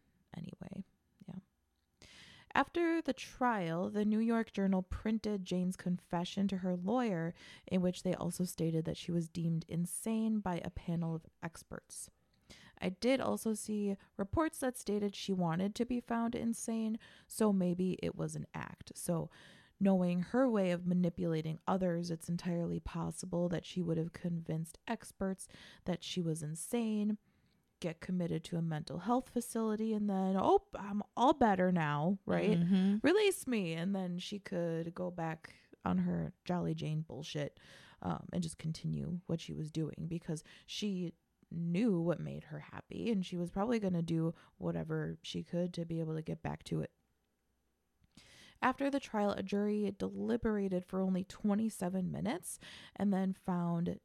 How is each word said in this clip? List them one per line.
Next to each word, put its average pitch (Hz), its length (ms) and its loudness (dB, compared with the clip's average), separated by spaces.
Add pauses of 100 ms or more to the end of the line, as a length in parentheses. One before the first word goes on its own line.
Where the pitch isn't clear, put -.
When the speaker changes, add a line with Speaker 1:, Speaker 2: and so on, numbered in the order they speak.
(380)
Speaker 1:
anyway. - 460 -12 (440)
Yeah. 175 80 -12 (1200)
After 330 480 4
the 269 120 0
trial, 196 760 0
the 208 140 2
New 214 160 4
York 226 320 2
Journal 190 300 4
printed 208 640 -2
Jane's 180 320 0
confession 180 720 -2
to 196 80 -2
her 180 180 0
lawyer, 185 580 0 (340)
in 185 140 2
which 180 220 0
they 180 100 2
also - 300 -2
stated 165 420 0
that 156 120 -4
she - 140 -6
was 170 180 0
deemed 165 400 0
insane 220 720 0
by 180 240 -2
a - 60 -6
panel 170 460 -2
of 160 60 -6 (200)
experts. - 680 -12 (720)
I 185 80 -2
did 254 320 2
also 214 320 0
see 208 420 -2 (220)
reports 311 420 0
that 254 180 -2
stated 202 380 -2
she - 160 -4
wanted 180 440 0
to 240 100 0
be 247 160 -2
found 233 340 -2
insane, 226 640 -2 (300)
so 214 260 4
maybe 180 500 2
it - 140 -2
was 156 180 -4
an 147 200 -8
act. - 400 -12
So 165 340 -2 (500)
knowing 180 420 4
her 254 280 4
way 196 220 4
of 175 140 0
manipulating 170 800 2
others, 175 440 2
it's 160 160 -6
entirely 170 520 -2
possible 175 720 -2
that 160 160 -2
she - 160 -4
would 165 160 0
have 160 160 -2
convinced 165 640 -4 (100)
experts - 600 -6 (380)
that 175 180 -2
she - 180 -4
was 160 220 -2
insane, 214 720 -2 (640)
get 160 180 -6
committed 170 440 -2
to - 140 -4
a 165 60 0
mental 160 360 -4
health 240 320 0
facility, 220 640 0
and 208 160 0
then, 190 280 2
"Oh, 381 260 6 (140)
I'm 202 240 -4 (160)
all 254 160 8
better 190 380 6
now, 160 460 2 (100)
right? 175 320 4
Speaker 2:
Mm-hmm. 190 440 6
Speaker 1:
Release 392 440 4
me." 202 260 0
And 180 220 -2
then 180 240 -2
she 202 200 -6
could 170 560 -2
go 180 160 -4
back 165 420 -6 (320)
on 180 140 4
her 175 340 0 (120)
Jolly 170 300 0
Jane 156 320 -2
bullshit, 143 520 -8 (440)
um, 85 200 -4 (100)
and 90 80 0
just 165 180 -6
continue 160 680 -4
what 165 120 -2
she 165 140 -10
was 151 180 -6
doing 156 360 -4
because 165 360 -6 (240)
she 185 460 -4 (400)
knew 170 460 2
what 165 200 2
made 147 260 -8
her 151 140 -12 (120)
happy, - 400 -4
and 190 140 2
she 180 100 -8
was 175 140 -2
probably 226 300 2
gonna 180 240 2
do 165 320 2 (240)
whatever 160 640 -2
she - 200 -6
could 175 300 -2
to 170 100 -4
be 165 160 -4
able 160 160 -2
to 160 60 -4
get 160 220 -6
back 147 220 -6
to 151 160 -2
it - 100 -6 (1700)
after 262 280 2
the 277 80 2
trial, 208 320 0
a - 100 -2
jury 202 560 0
deliberated 196 880 0
for 185 160 -2
only 190 220 2
twenty-seven 190 880 -2
minutes 175 480 -4 (360)
and 202 160 2
then 190 220 2 (120)
found 175 600 0